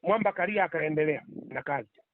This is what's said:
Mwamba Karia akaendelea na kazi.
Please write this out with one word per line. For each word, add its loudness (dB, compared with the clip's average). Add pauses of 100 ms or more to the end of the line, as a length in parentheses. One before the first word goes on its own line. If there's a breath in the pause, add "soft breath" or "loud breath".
Mwamba 2
Karia 2
akaendelea 0 (260)
na -8
kazi. -6 (140)